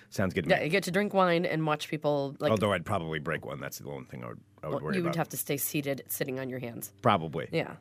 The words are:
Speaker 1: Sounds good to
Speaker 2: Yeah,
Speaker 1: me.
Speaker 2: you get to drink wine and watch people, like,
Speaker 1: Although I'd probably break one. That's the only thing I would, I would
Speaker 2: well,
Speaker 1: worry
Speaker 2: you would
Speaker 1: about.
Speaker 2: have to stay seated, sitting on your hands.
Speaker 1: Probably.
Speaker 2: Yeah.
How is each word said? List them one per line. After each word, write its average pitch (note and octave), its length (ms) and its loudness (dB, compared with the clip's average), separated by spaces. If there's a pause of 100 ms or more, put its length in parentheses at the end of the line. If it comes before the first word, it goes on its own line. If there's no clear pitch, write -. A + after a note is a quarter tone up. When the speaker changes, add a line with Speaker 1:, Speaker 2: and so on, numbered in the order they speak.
Speaker 1:
Sounds F#2 240 0
good F2 120 0
to D2+ 60 2
Speaker 2:
Yeah, F#3 100 6
Speaker 1:
me. A#2+ 40 -2
Speaker 2:
you D3+ 60 0
get F#3 140 2
to F#3 60 -4
drink G3 220 0
wine F3+ 320 6
and D#3+ 220 0
watch D3+ 220 0
people, D3 520 0
like, D3 100 4
Speaker 1:
Although G#2 220 4
I'd F2 140 0
probably E2 320 -2
break D2 260 -2
one. C#2 160 -8
That's C2+ 180 -8
the A1 120 -12
only C2+ 160 -10
thing B1 180 -10
I A#1+ 40 -8
would, A1+ 120 -12 (220)
I D2+ 60 -6
would D2+ 80 -4
Speaker 2:
well, C3+ 80 -4
Speaker 1:
worry D#3 120 0
Speaker 2:
you F3+ 60 0
would E3+ 60 0
Speaker 1:
about. E3+ 80 -2
Speaker 2:
have D#3 120 0
to - 80 -10
stay C#3 220 -2
seated, C#3 500 -2
sitting C3 320 -4
on C3 80 -6
your B2+ 120 -6
hands. A#2 300 -10 (120)
Speaker 1:
Probably. D#2+ 500 4
Speaker 2:
Yeah. D#3+ 280 -2